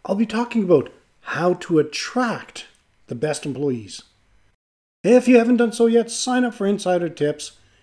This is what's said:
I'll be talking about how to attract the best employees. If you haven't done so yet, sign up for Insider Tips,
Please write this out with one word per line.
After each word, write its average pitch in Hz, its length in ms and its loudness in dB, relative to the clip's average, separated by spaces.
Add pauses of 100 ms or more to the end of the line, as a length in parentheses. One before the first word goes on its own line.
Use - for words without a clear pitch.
I'll 190 100 -4
be 220 100 0
talking 226 380 -2
about 170 280 2 (300)
how 180 340 -2
to 175 240 -2
attract - 880 -4 (400)
the 131 80 -10
best 147 300 -4
employees. 127 580 -6 (1000)
If 247 240 6
you 247 100 8
haven't 233 200 4
done 233 140 2
so 233 160 2
yet, 226 240 2
sign 254 340 -2
up 226 80 -4
for 196 140 -4
Insider 180 420 -2
Tips, 147 440 -4 (300)